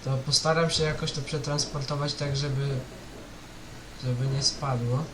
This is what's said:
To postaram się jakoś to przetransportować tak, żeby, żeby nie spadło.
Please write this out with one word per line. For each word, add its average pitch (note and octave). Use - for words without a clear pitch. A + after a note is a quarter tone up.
To C3
postaram D#3+
się D#3+
jakoś D#3
to C#3+
przetransportować C#3+
tak, C#3+
żeby, C#3
żeby B2+
nie C#3
spadło. B2+